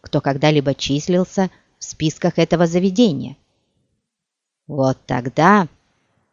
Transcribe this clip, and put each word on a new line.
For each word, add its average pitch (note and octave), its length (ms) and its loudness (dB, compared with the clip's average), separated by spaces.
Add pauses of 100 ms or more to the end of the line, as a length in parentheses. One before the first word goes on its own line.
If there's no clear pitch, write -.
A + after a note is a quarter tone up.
кто - 180 -4
когда-либо C#3+ 560 0
числился F3+ 760 -2 (280)
в - 80 -14
списках - 540 -4
этого E3+ 280 2
заведения. F3+ 680 0 (1300)
Вот C3+ 380 -2
тогда D3 640 2 (640)